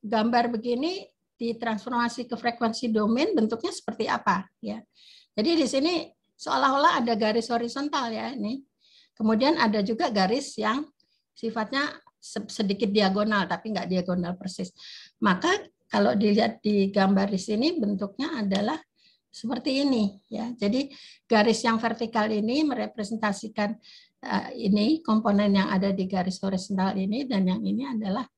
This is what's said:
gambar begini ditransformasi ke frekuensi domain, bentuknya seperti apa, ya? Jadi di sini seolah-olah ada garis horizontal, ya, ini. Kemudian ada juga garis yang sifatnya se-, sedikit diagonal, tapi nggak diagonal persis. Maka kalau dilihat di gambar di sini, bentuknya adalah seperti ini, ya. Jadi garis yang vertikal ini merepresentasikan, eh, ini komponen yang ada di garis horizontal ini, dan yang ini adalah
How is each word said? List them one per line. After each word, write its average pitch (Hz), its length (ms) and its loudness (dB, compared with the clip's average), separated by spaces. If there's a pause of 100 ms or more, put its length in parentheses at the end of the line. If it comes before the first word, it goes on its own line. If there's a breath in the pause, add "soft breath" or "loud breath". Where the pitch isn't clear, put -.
gambar 233 480 2
begini 240 560 -4 (320)
ditransformasi 233 880 -4
ke 240 80 -6
frekuensi 233 560 -2
domain, 226 400 2
bentuknya 233 400 0
seperti - 400 -4
apa, 190 480 -2
ya? 220 240 -10 (480 loud breath)
Jadi 311 320 2
di - 0 -
sini 269 300 0 (420)
seolah-olah 277 640 2
ada 233 160 2
garis 220 320 0
horizontal, 247 640 -2
ya, 226 240 -8
ini. 233 260 -6 (540 soft breath)
Kemudian 226 400 4
ada 220 240 2
juga 226 320 0
garis 208 480 0
yang 220 240 0 (480)
sifatnya 233 560 -4 (320)
se-, - 320 -10
sedikit 196 400 0
diagonal, 202 560 2
tapi 220 240 -6
nggak 185 160 -2
diagonal 180 480 -2
persis. 185 400 -10 (480 loud breath)
Maka 190 320 4 (320)
kalau 214 320 2
dilihat 220 400 2
di 202 320 2
gambar 196 400 4
di 190 80 -2
sini, 254 400 0
bentuknya 214 640 -4
adalah 202 320 0 (560 soft breath)
seperti 269 560 -2
ini, 220 400 0
ya. 226 240 -8
Jadi 247 400 -2 (400 loud breath)
garis 220 320 4
yang 226 160 2
vertikal 226 480 -2
ini 220 400 0
merepresentasikan, 214 1080 -4 (460 loud breath)
eh, - 280 -4 (200)
ini 214 320 4
komponen 208 540 2
yang 196 160 2
ada 196 180 2
di 190 160 -2
garis 185 380 -2
horizontal 190 560 -2
ini, 208 260 -2
dan 196 220 0
yang 190 160 0
ini 208 240 -2
adalah 220 400 -4 (100)